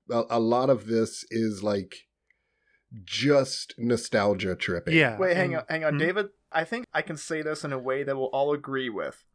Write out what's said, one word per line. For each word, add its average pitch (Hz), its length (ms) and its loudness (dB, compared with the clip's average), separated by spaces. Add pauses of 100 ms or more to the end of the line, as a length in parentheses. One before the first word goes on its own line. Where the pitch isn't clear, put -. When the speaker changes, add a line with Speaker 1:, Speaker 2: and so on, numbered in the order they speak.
Speaker 1:
a, 117 200 2
a 117 100 2
lot 120 300 4
of 117 180 2
this 113 420 0
is, 110 320 -2
like, 101 460 -2 (960)
just 135 720 0
nostalgia 104 800 2
tripping. 87 400 -2
Speaker 2:
Yeah. 131 220 4
Speaker 3:
Wait, 180 180 2
hang 180 180 2
Speaker 2:
And - 80 -4
Speaker 3:
on, - 80 -20
hang 160 140 -4
on, 151 100 2
Speaker 2:
hmm? 143 60 0
Speaker 3:
David. 185 300 0 (220)
I 160 120 0
think 226 300 -6
I 156 80 0
can 160 160 -10
say 156 240 -6
this 151 240 -6
in 143 80 -4
a 131 60 -4
way 131 240 -2
that 139 120 -2
we'll 131 120 -2
all 139 260 0
agree 135 360 -4
with. 82 460 -6